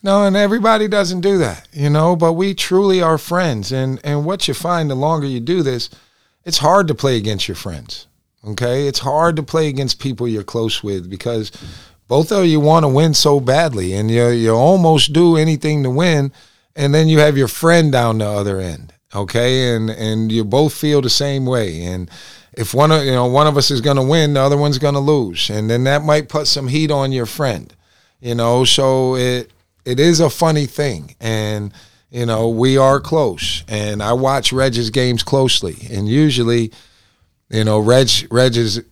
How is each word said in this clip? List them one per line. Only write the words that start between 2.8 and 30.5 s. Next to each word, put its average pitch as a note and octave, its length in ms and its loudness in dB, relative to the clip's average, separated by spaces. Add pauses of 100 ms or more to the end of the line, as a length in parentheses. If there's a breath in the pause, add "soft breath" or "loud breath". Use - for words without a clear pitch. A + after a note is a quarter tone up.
are D#3+ 160 2
friends. D3 540 -4
And, C3 320 -4
and D3 200 -2
what F3+ 240 -4
you C#3+ 60 -4
find E3 340 -2
the C#3 80 -4
longer D3 300 -2
you B2+ 140 -4
do E3 240 -2
this, B2 260 -4 (540 soft breath)
it's E3+ 160 -4
hard F3 300 2
to D3 60 -2
play C3 220 -2
against G#2 300 -4
your F#2+ 80 -8
friends, - 500 -14 (420)
okay? B2 400 -4
It's C3+ 120 -6
hard D#3 380 0
to D#3 60 -4
play D#3+ 240 -2
against C3+ 320 -4
people B2 280 -4
you're G#2+ 160 -4
close A2+ 400 -4
with F#2+ 260 -6
because G#2+ 420 -6 (560 loud breath)
both D3+ 240 2
of G3 140 2
you D#3 140 2
wanna D3+ 300 4
win D3+ 260 2
so C#3+ 240 4
badly, B2+ 540 0
and G#2+ 180 -2
you, A#2+ 160 2
you A#2 240 2
almost D#3+ 600 4
do E3 260 4
anything D3+ 440 0
to C3 80 -2
win, C#3+ 420 0 (440 soft breath)
and D3 180 0
then D#3+ 140 4
you D#3 120 4
have D3+ 180 4
your C3+ 100 2
friend E3 440 2
down A#2 260 2
the G#2+ 100 -2
other G2+ 320 -2
end, F2 340 -10 (200)
okay? A#2+ 640 -2
And, A2 140 -2
and A2 420 -4
you A2+ 120 0
both C3+ 300 0
feel D3 280 0
the C3 80 -4
same C#3 360 -2
way. G#2 380 -4
And F2+ 260 -8 (440 loud breath)
if A2+ 200 -8
one D3+ 180 4
of, D3+ 140 2
you C3+ 60 0
know, B2 160 2
one C#3+ 200 2
of D3 100 0
us C#3 140 2
is B2+ 100 -2
gonna C#3 220 0
win, D3 300 2
the C#3 80 2
other C#3 160 2
one's D3 200 0
gonna C#3+ 220 -2
lose. C3+ 500 -2
And G#2+ 200 -2
then A#2+ 160 0
that C#3+ 180 0
might D3+ 260 0
put D3 180 -4
some C3+ 200 -2
heat D3+ 240 -2
on C3+ 200 -2
your B2 140 -4
friend, A2+ 480 -6 (460)
you A#2+ 160 -6
know? A#2+ 300 2
So C3 500 2
it, B2 360 -4 (340)
it B2 140 -2
is D#3+ 200 4
a D#3+ 100 4
funny D3+ 360 0